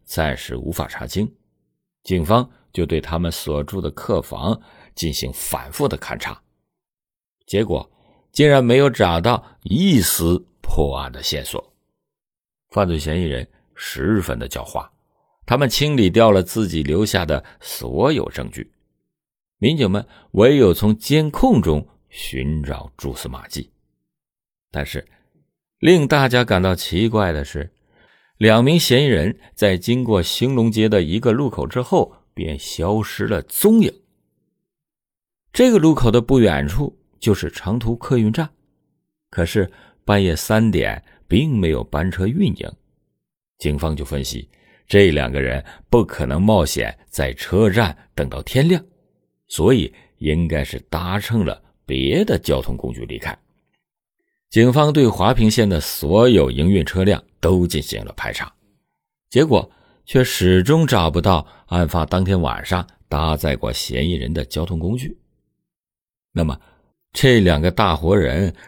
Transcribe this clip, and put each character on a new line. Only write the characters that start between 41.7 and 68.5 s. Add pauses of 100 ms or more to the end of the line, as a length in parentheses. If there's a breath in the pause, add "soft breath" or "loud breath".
班
车
运
营， (840)
警
方
就
分
析， (380 soft breath)
这
两
个
人 (260 loud breath)
不
可
能
冒
险 (120)
在
车
站 (200 soft breath)
等
到
天
亮， (640)
所
以 (240 soft breath)
应
该
是 (100)
搭
乘
了 (240)
别
的
交
通
工
具
离
开。 (1120)
警
方
对
华
平
线
的
所
有
营
运
车
辆 (200)
都
进
行
了
排
查， (760)
结
果 (360 soft breath)
却
始
终
找
不
到 (200 soft breath)
案
发
当
天
晚
上 (220 soft breath)
搭
载
过
嫌
疑
人
的
交
通
工
具。 (1120)
那
么 (540 soft breath)
这
两
个
大
活
人 (140 loud breath)